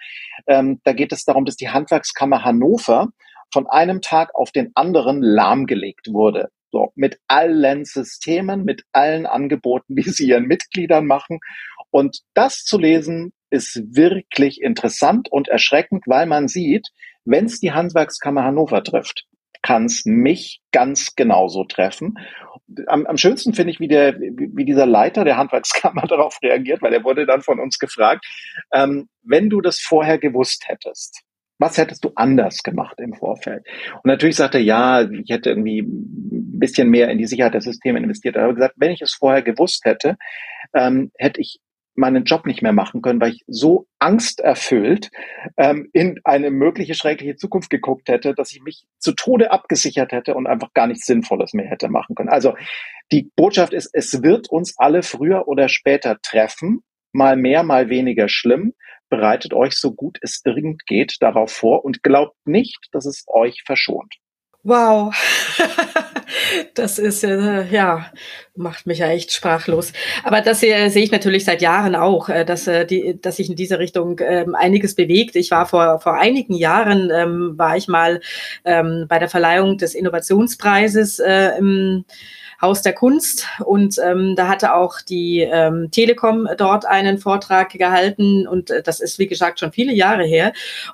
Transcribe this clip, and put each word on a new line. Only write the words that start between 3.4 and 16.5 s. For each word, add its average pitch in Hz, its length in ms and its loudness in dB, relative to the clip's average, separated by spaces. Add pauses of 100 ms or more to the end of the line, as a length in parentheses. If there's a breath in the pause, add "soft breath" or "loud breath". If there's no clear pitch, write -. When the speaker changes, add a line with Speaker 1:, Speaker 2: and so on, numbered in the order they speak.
Speaker 1:
von 135 140 0
einem 180 340 2
Tag 160 320 0
auf - 180 -4
den 123 240 -2
anderen 143 460 0
lahmgelegt 107 920 0
wurde. 104 380 0 (240)
So, 107 220 0
mit 139 220 -2 (100)
allen 147 580 2
Systemen, 185 800 -6
mit - 260 -4
allen 156 340 2
Angeboten, 135 720 -4
<laughs> - 0 -
die 135 140 -2
sie - 180 -2
ihren 123 180 4
Mitgliedern 160 600 0
machen. 147 340 -2 (500 loud breath)
Und - 300 0 (140)
das 254 320 0
zu 214 120 0
lesen, 165 540 0 (180)
ist 127 320 -4 (140)
wirklich 147 640 2
interessant 214 720 -2
und 143 160 -2
erschreckend, - 580 0
weil 135 200 2
man 147 240 0
sieht, 180 400 -2 (340 loud breath)